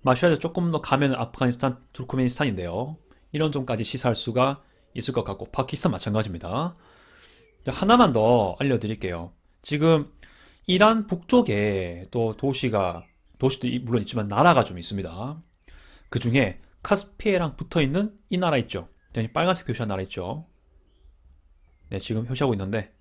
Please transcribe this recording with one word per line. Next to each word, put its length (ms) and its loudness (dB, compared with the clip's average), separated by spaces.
마샤드 360 4
조금 320 -2
더 100 -2
가면 340 2
아프가니스탄, 640 -2
투르크메니스탄인데요. 1040 -2
이런 180 0
점까지 320 -4
시사할 320 -2
수가 480 0
있을 200 -4
것 120 -2
같고, 220 -8
파키스탄 440 -2
마찬가지입니다. 840 -4
자, 80 -4
하나만 400 4
더 480 4
알려드릴게요. 720 -2
지금 500 2
이란 400 4
북쪽에 1040 0
또 260 -2
도시가, 680 -2
도시도 280 0
이-, 140 -2
물론 220 0
있지만 260 -4
나라가 340 6
좀 160 -4
있습니다. 640 -8
그 100 -2
중에 420 0
카스피해랑 760 0
붙어있는 600 -2
이 80 0
나라 200 2
있죠. 300 -6
여기 160 -4
빨간색 340 0
표시한 220 -4
나라 140 -2
있죠. 440 -8
네, 80 -6
지금 260 -4
표시하고 300 0
있는데 460 -6